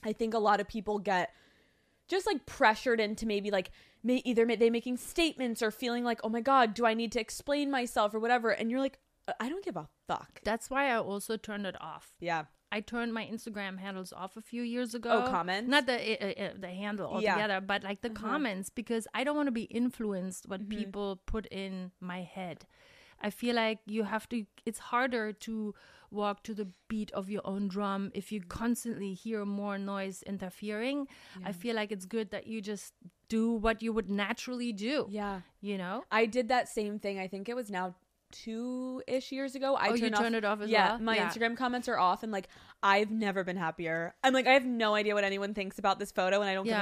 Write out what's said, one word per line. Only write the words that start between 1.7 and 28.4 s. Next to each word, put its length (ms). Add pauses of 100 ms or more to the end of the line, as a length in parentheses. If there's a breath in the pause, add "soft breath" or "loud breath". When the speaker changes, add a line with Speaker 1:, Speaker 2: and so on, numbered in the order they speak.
Speaker 1:
just, 180
like, 200
pressured 540
into 260
maybe, 260
like, 200 (320 soft breath)
may-, 220
either 200
ma-, 100
they 140
making 280
statements 640
or 100
feeling 320
like, 200
"Oh 60
my 120
God, 320
do 120
I 80
need 200
to 80
explain 500
myself?" 420
or 60
whatever. 300
And 220
you're 100
like, 180 (280)
"I, 140
I 80
don't 140
give 140
a 100 (200)
fuck." 360
Speaker 2:
That's 260
why 200
I 60
also 420
turned 300
it 120
off. 400
Speaker 1:
Yeah. 260 (280)
Speaker 2:
I 80
turned 320
my 120
Instagram 540
handles 340
off 240
a 40
few 220
years 320
ago. 300
Speaker 1:
Oh, 40
comments? 400
Speaker 2:
Not 160
the, 120 (240)
uh, 240
uh, 120
the 120
handle 520
Speaker 1:
Yeah. 120
Speaker 2:
altogether, 280
but, 220
like, 180
the 100
Speaker 1:
Uh-huh. 160
Speaker 2:
comments, 420
because 440
I 120
don't 100
wanna 160
be 120
influenced 840
what 140
Speaker 1:
Mm-hmm. 180
Speaker 2:
people 460
put 220
in 520
my 240
head. 420 (540 soft breath)
I 100
feel 260
like 300
you 200
have 240
to, 160 (200)
it's 140
harder 540
to 420 (360 loud breath)
walk 320
to 100
the 160 (180)
beat 240
of 180
your 160
own 220
drum 480
if 160
you 100